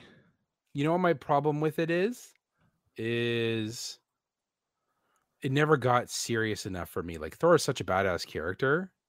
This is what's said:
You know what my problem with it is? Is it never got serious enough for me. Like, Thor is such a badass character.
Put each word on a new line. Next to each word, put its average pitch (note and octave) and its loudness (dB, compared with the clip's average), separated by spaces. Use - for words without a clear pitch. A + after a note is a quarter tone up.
You C#3+ -2
know D#3 2
what F3+ 0
my F3 4
problem D3 0
with D#3 0
it E3 0
is? F#3+ -2
Is A#2 -2
it C3+ -4
never D3+ 4
got B2 2
serious A2 -4
enough F2+ -6
for G2 -8
me. E2+ -8
Like, D#2 -10
Thor E3 6
is - 4
such - -2
a - -6
badass F#2 0
character. C3 -2